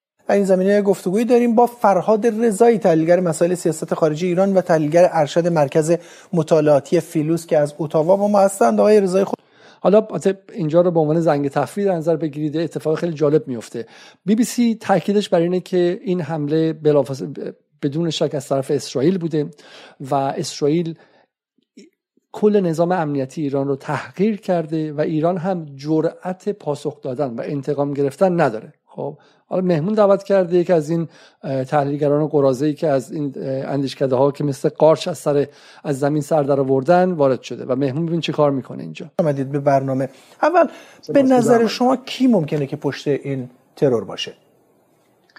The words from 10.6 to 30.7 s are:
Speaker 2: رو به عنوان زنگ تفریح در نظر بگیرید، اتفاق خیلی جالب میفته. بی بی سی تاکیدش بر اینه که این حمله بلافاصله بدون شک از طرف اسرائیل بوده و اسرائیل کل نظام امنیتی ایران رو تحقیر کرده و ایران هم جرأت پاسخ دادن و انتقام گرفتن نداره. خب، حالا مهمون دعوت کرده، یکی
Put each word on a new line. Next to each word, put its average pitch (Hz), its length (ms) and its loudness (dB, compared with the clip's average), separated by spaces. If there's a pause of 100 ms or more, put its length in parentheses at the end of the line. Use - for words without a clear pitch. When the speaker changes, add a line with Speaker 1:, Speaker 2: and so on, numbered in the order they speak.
Speaker 2:
رو 180 100 2
به 165 100 2
عنوان 156 200 0
زنگ 143 280 0
تفریح 151 380 -4
در 190 80 2
نظر 165 220 -2
بگیرید، 151 400 -6
اتفاق 156 420 -4
خیلی 175 140 -4
جالب 143 360 0
میفته. 117 380 -10 (380)
بی 196 100 2
بی 220 100 2
سی 233 300 0
تاکیدش 202 540 0
بر 175 120 2
اینه 180 200 0
که 175 420 -2
این 180 180 -4
حمله 156 520 -2
بلافاصله 147 560 0 (540)
بدون 156 280 -2
شک 151 240 -4
از 135 140 -8
طرف 135 220 -2
اسرائیل 147 480 0
بوده 160 320 -4 (500)
و 143 140 -4
اسرائیل 151 800 -2 (1400)
کل 208 280 2
نظام 170 320 0
امنیتی 147 500 -2
ایران 139 260 -2
رو 139 80 -2
تحقیر 185 600 -4
کرده 160 560 -4
و 147 80 -4
ایران 165 360 0
هم 170 300 -4 (100)
جرأت 160 720 -4
پاسخ 147 520 -6
دادن 127 340 -6
و 117 100 -8
انتقام 143 480 -4
گرفتن 165 480 0
نداره. 127 320 -2 (140)
خب، 147 320 -12 (280)
حالا 185 160 -4
مهمون 180 320 0
دعوت 196 280 2
کرده، 180 340 0
یکی 175 160 2